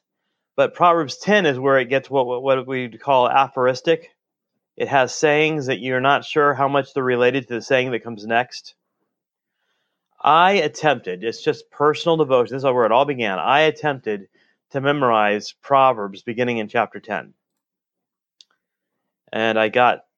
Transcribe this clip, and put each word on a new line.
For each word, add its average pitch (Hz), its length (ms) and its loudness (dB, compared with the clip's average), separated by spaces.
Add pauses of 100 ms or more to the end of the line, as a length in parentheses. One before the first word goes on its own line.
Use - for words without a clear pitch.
(560)
But 131 180 0
Proverbs 170 440 2
ten 202 280 0
is 131 140 0
where 135 200 2
it 120 100 -4
gets 135 200 -2
what, 131 180 -2
what, 123 160 -6
what 131 220 0
we 127 220 -6 (100)
call 127 320 2
aphoristic. 131 800 0 (640)
It 117 120 -6
has 131 260 2
sayings 151 540 0
that 117 140 -4
you're 127 200 -4
not 135 240 2
sure 143 300 0
how 139 120 0
much 139 280 -2
they're 135 80 -2
related 127 440 0
to 123 60 -10
the 110 80 -6
saying 131 300 0
that 113 120 -6
comes 107 220 -14
next. 117 480 -4 (1500)
I 170 340 4
attempted, 139 680 -2
it's 113 200 -6
just - 260 -4
personal 151 480 0
devotion, 127 380 2
this 135 80 -6
is - 20 -2
where 123 220 2
it 104 40 2
all 131 140 4
began. 117 320 -4
I 117 220 0
attempted 143 680 -2 (420)
to 139 100 -4
memorize 113 800 0
Proverbs 113 640 0
beginning 120 340 -4
in 107 120 -6
chapter 107 300 -4
ten. 76 360 -10 (2000)
And 110 280 -2
I 110 100 2
got, 120 360 2 (120)